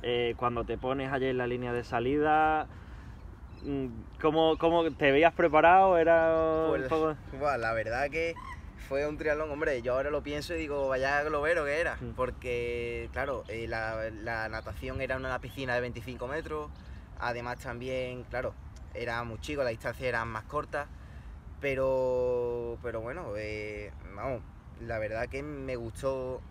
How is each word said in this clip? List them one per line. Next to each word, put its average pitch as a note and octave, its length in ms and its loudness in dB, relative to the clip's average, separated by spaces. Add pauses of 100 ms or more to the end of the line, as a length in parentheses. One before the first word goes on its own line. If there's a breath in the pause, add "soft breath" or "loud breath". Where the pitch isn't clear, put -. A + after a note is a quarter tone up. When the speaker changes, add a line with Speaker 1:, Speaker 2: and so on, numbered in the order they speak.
Speaker 1:
Eh, A#2+ 340 2
cuando A#2+ 280 0
te A#2 120 -2
pones C3+ 340 -2
allí C3 160 0
en B2+ 100 2
la B2 100 2
línea B2 260 -2
de A#2+ 100 0
salida, D3+ 840 4 (960 loud breath)
mm, C3+ 240 -2 (340)
¿cómo, D#3+ 360 6
cómo E3 340 4
te C#3 200 4
veías D#3+ 220 8
preparado? F3 640 8
Era D#3+ 680 6
un D#3+ 60 4
Speaker 2:
Pues, C3+ 180 0
Speaker 1:
poco D#3 260 2 (240)
Speaker 2:
buah, C#3 180 2
la A2+ 160 0
verdad A2+ 360 0
que E3 260 -2 (520)
fue C#3 200 0
un D3+ 100 -4
triatlón, D3+ 340 0
hombre, C#3+ 300 0
yo B2 120 2
ahora C#3 180 2
lo D3 100 0
pienso D3 320 -6
y E3 60 -2
digo, C#3+ 280 -2
vaya C3+ 360 2
globero D#3 420 2
que C#3+ 160 0
era, C#3+ 180 0
Speaker 1:
Mm. A#2+ 160 -6
Speaker 2:
porque, A#2+ 960 -2
claro, B2+ 380 -4
eh, A2+ 180 -6
la, A2+ 440 -2
la A2 380 -4
natación A2 520 -6
era C3 160 -2
una C3 220 -4
piscina B2+ 360 -6
de B2 60 2
veinticinco B2 460 -6
metros, D3+ 420 -6 (500 loud breath)
además A#2+ 400 -4
también, B2+ 720 -6
claro, B2 240 -4 (400)
era A#2 300 -4
muy A2+ 160 -6
chico, D3 240 -4
las B2 80 2
distancias A#2+ 360 -4
eran A#2 220 0
más A2 140 -6
cortas, D3 440 -6 (720 loud breath)
pero, B2+ 1200 0
pero A2+ 200 -4
bueno, B2+ 340 -6
eh, G#2+ 560 -6 (240)
vamos, A#2 260 -4 (440)
la A2+ 140 -4
verdad A2 280 -2
que C3+ 160 -6
me C3+ 320 -6
gustó B2+ 640 -4 (120)